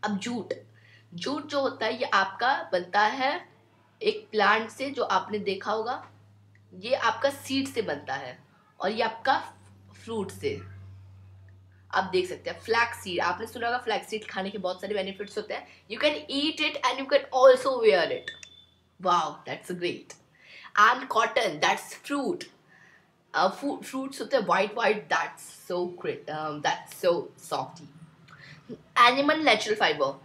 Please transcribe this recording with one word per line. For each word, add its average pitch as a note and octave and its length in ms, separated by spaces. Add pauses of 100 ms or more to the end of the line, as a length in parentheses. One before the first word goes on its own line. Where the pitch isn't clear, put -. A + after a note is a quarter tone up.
अब G#3 140
jute, A#3+ 360 (600)
Jute C#4+ 320
जो C#4+ 140
होता C4 260
है A#3 120
ये A#3+ 60
आपका - 680
बनता F3+ 280
है C4 480 (540)
एक G#3+ 280
plant G#3+ 400
से, C4+ 200
जो C4 120
आपने G#3 360
देखा F#3+ 340
होगा A3+ 380 (640)
ये G3+ 200
आपका B3 360
seed C4+ 380
से A#3 140
बनता D3 320
है B2+ 240 (420)
और F3 100
ये A3 120
आपका - 520 (500)
fruit A3 260
से। - 420 (1200)
आप F#3+ 100
देख F#3 240
सकते - 220
हैं E3+ 100
flax A#3 440
seed, F3 160
आपने F#3+ 260
सुना A#3 200
होगा A#3+ 120
flax A3 300
seed G#3+ 180
खाने G3 240
के G#3 80
बहुत F3+ 220
सारे G3+ 140
benefits G3 420
होते G#3+ 180
हैं। - 140 (200)
You G#3+ 140
can D4+ 120 (160)
eat D4 260
it D4+ 260
and B3+ 160
you C4+ 140
can C4+ 120 (120)
also B3+ 340 (140)
wear F#3 220
it। - 240 (760)
Wow, E3+ 260 (160)
that's E3+ 340
great। - 320 (680)
And B3+ 360
cotton, A3 440
that's - 500
fruit। C4+ 340 (960)
Uh, F#3 120
fu-, - 400
fruits C4+ 300
होते C4 160
हैं G#3+ 100
white G3 280
white, G#3+ 260 (120)
that's - 600
so F3 160
great, D#3+ 420
um, D3+ 360
that's - 380
so E3+ 180 (300)
softy। - 340 (1200)
Animal C#4+ 280
natural A3 380
fiber। D3 480